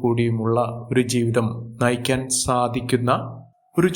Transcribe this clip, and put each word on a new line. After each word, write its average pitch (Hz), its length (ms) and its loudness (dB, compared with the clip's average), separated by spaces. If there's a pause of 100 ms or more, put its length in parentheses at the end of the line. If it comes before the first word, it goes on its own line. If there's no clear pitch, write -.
കൂടിയുമുള്ള 117 580 2 (320)
ഒരു 123 220 4
ജീവിതം 117 340 2 (360)
നയിക്കാൻ 123 380 0 (200)
സാധിക്കുന്ന 123 680 0 (680)
ഒരു 170 200 4